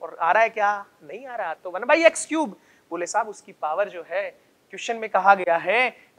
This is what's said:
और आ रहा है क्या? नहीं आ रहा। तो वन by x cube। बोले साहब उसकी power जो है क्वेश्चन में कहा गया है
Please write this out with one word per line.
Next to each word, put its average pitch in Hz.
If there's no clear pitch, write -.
और 160
आ 165
रहा 214
है 226
क्या? 208
नहीं 190
आ 240
रहा। 175
तो -
वन 185
by 294
x -
cube। 302
बोले 175
साहब 220
उसकी 196
power 170
जो 175
है 185
क्वेश्चन -
में 220
कहा 196
गया 175
है 208